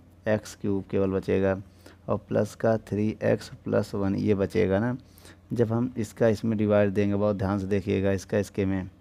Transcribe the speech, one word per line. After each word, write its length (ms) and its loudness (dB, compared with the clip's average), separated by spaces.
एक्स 260 -2
क्यूब 340 -2
केवल 220 0
बचेगा 440 2
और 120 0
प्लस 360 -2
का 240 2
थ्री 300 -2
एक्स 260 0
प्लस 320 -2
वन 220 0
ये 180 2
बचेगा 440 2
ना। 180 -2
जब 180 2
हम 260 0
इसका 300 0
इसमें 300 0
डिवाइड 340 4
देंगे, 240 0
बहुत 200 0
ध्यान 240 -2
से 80 -4
देखिएगा 440 0
इसका 260 -2
इसके 280 -2
में 240 -2